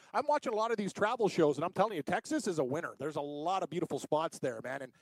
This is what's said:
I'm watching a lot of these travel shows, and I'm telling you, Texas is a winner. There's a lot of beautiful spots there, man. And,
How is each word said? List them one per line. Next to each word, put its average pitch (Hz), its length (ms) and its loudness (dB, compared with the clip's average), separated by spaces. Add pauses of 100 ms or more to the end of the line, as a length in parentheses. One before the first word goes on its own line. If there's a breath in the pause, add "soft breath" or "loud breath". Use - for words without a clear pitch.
(140 loud breath)
I'm 226 160 2
watching 285 240 2
a - 20 0
lot 220 140 0
of 233 80 0
these 202 160 -2
travel 214 340 2
shows, 151 280 4
and 147 100 -2
I'm 180 80 -2
telling 202 240 2
you, 143 60 -4
Texas 233 420 0
is 170 140 -2
a 147 40 4
winner. 135 360 -4
There's 147 160 -4
a 151 60 -4
lot 151 420 -2
of 160 80 -6
beautiful 165 260 -2
spots 156 400 0
there, 120 260 -2
man. 131 200 -6
And, 127 80 -12 (100)